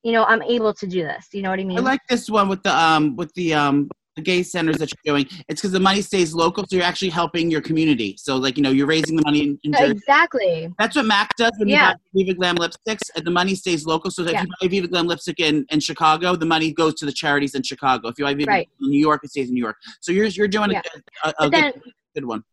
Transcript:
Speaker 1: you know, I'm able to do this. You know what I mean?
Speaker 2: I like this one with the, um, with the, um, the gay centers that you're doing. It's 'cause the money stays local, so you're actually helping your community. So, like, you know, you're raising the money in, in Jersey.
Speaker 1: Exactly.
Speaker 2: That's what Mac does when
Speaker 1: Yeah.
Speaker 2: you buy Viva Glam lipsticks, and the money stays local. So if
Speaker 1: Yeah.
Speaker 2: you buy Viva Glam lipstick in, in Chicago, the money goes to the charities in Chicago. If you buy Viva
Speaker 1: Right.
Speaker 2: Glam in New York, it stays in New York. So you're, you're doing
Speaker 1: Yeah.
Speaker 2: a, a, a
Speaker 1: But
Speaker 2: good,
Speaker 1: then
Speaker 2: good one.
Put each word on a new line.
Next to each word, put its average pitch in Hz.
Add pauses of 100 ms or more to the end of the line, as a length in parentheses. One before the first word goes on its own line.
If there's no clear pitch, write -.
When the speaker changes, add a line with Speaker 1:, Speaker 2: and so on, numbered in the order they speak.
Speaker 1:
you 226
know, 226
I'm 214
able 220
to 208
do 180
this. -
You 196
know 190
what 190
I 190
mean? 190
Speaker 2:
I 233
like 262 (100)
this 240
one 208
with 190
the, 135
um, 156
with 170
the, 170
um, 143 (260)
the 156
gay 180
centers 170
that 156
you're -
doing. 143 (220)
It's -
'cause 196
the 190
money 190
stays 180
local, 170
so 190
you're 180
actually 180
helping 170
your 156
community. 147
So, 135
like, 131
you 147
know, 135
you're 135
raising 160
the 156
money 147
in, 143
in 151
Jersey. 277
Speaker 1:
Exactly. 202 (100)
Speaker 2:
That's 220
what 277
Mac 208
does 233
when 214
Speaker 1:
Yeah. 277
Speaker 2:
you 180
buy - (160)
Viva 190
Glam 180
lipsticks, 175 (120)
and 160
the 170
money 180
stays 170
local. 160
So 180
if 165
Speaker 1:
Yeah. 190
Speaker 2:
you 190 (140)
buy 190
Viva 180
Glam 170
lipstick 170
in, 151
in 156
Chicago, 165
the 160
money 160
goes 156
to -
the 139
charities 143
in 135
Chicago. 127
If 120
you 143
buy 143
Viva 143
Speaker 1:
Right. 196 (100)
Speaker 2:
Glam 139
in 135
New 143
York, 151
it 143
stays 131
in 123
New 123
York. 110 (240)
So -
you're, 196
you're 208
doing 208
Speaker 1:
Yeah. 196 (420)
Speaker 2:
a, 156
a, -
a 156
Speaker 1:
But 294
Speaker 2:
good, 320
Speaker 1:
then 269 (220)
Speaker 2:
good 139
one. 113